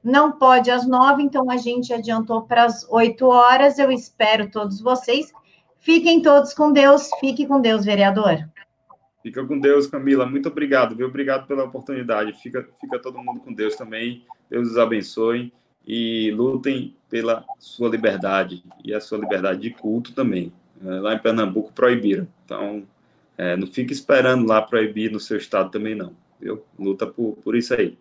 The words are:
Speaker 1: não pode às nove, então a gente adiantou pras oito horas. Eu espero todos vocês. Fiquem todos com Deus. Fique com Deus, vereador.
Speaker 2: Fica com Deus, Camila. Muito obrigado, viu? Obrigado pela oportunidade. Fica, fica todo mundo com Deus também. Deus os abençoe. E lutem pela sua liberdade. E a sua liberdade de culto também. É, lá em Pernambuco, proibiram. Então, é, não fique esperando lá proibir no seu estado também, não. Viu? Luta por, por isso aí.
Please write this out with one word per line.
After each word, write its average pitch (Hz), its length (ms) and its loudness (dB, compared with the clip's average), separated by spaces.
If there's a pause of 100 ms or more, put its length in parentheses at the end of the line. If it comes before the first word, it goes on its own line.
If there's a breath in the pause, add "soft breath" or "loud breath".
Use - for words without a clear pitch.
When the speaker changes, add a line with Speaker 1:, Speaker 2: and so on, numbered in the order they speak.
Speaker 1:
não 285 300 4
pode 254 360 6
às 247 160 0
nove, 269 380 4
então 269 260 0
a 247 80 -2
gente 240 340 -6
adiantou 226 520 -4
pras 233 480 0
oito 233 340 2
horas. 254 540 6
Eu 277 120 4
espero 214 600 -2
todos 208 280 -6
vocês. 254 540 -2 (460 soft breath)
Fiquem 330 420 4
todos 277 320 4
com 302 180 2
Deus. 277 380 6 (100)
Fique 269 280 -2
com 277 120 2
Deus, 220 240 0
vereador. 196 640 2 (760)
Speaker 2:
Fica 123 220 -10
com 139 140 -4
Deus, 139 280 4
Camila. 135 380 0
Muito 139 240 -4
obrigado, 135 460 0
viu? 127 120 -4
Obrigado 135 400 -4
pela 135 160 -4
oportunidade. 123 680 -6
Fica, 123 340 -12 (120)
fica 135 200 -10
todo 123 180 -14
mundo 123 220 -12
com 135 120 -20
Deus 107 240 -4
também. 117 480 -12 (260 loud breath)
Deus 120 220 -4
os 113 60 -2
abençoe. 117 760 -2 (340)
E 113 460 -4
lutem 127 640 -4 (140)
pela 113 340 -4 (140)
sua - 320 -6
liberdade. 98 720 -2 (200)
E 107 100 -8
a 107 80 -6
sua - 160 -10
liberdade 98 420 -4
de 110 120 -10
culto 117 420 -8
também. 95 400 -4 (320)
É, 95 40 -10 (100)
lá 107 160 -2
em 107 40 -10
Pernambuco, 110 540 -2
proibiram. 107 540 0 (180)
Então, 101 380 -10 (540)
é, 90 200 -4
não 95 80 -4
fique 127 260 -6
esperando 127 540 2
lá 110 160 2
proibir 107 500 -2
no 107 80 -8
seu 110 180 -6
estado 95 340 -4
também, 107 240 -6
não. 92 200 -12 (240)
Viu? 104 240 -12 (140)
Luta 98 300 -4
por, 110 360 -8
por 110 120 -4
isso 120 180 -2
aí. 104 280 -2